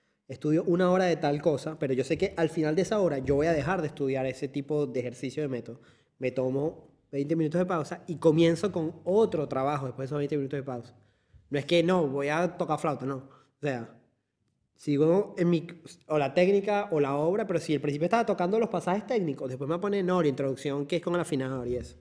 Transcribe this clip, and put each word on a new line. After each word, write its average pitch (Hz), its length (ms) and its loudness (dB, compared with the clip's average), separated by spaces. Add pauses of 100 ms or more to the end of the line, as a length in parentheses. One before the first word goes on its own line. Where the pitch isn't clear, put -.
(280)
estudio 151 360 0
una 180 260 4
hora 185 160 4
de 165 120 2
tal 147 220 0
cosa, 156 380 -2
pero 135 160 -2
yo 127 100 0
sé 151 140 -2
que 196 180 -2
al 165 140 2
final 156 260 0
de 190 60 2
esa 214 180 0
hora 156 200 0
yo 135 160 2
voy 147 100 4
a 170 80 4
dejar 160 280 0
de 151 60 -2
estudiar 135 380 -2
ese 131 220 -4
tipo 143 400 -2
de 127 140 -4
ejercicio 127 420 -6
de 143 60 -2
método. 117 300 -8 (380)
Me 127 140 -2
tomo 135 560 -2 (240)
veinte 143 240 -2
minutos 160 240 0
de 185 80 2
pausa 165 400 -4
y 165 80 -6
comienzo 165 560 4
con 165 320 -4
otro 180 440 2
trabajo 139 380 -2
después 127 240 -6
de - 0 -
esos 147 80 -4
veinte 143 180 -2
minutos 139 220 -2
de 131 60 -6
pausa. 127 320 -10 (560)
No 143 80 0
es 139 60 -6
que 170 180 4
no, 175 240 4
voy 139 220 -2
a 170 280 0
tocar 156 220 -2
flauta, 135 260 -4
no. 135 120 -4
O - 440 -20
sea, 127 260 -4 (880)
sigo 160 640 2
en 175 120 2
mi, 165 180 2 (400)
o 156 100 0
la 135 160 0
técnica 202 580 2
o 156 80 2
la 139 160 2
obra, 180 320 0
pero 170 120 0
si 156 160 -2
al 139 60 0
principio 147 240 0
estaba 226 200 2
tocando 208 340 0
los 226 100 2
pasajes 185 360 -2
técnicos, 160 420 -2
después 131 220 -6
me 175 100 0
pone, 202 240 0
no, 180 180 2
la 156 60 4
introducción 139 600 -2
que 175 100 0
es 160 40 -4
con 175 140 -2
el 175 60 0
afinador 131 460 -2
y 123 100 -2
eso. - 240 -12